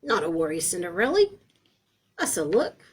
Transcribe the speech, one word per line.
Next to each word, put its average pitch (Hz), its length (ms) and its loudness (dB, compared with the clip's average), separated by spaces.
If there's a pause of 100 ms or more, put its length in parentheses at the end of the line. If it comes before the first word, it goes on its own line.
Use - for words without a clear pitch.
Not 277 220 0
a 170 60 -2
worry, 160 300 -2
Cinderella. 190 640 2 (920)
Us'll 190 280 -2
look. 214 360 0 (100)